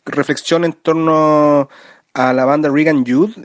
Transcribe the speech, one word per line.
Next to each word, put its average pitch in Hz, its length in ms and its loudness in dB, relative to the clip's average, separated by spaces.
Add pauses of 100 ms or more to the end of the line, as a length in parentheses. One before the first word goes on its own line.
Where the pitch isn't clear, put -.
reflexión 151 580 -2
en 165 100 -2
torno 151 960 0 (460)
a 127 180 0
la 131 120 0
banda 147 260 0
Reagan 147 340 0
Youth 147 400 0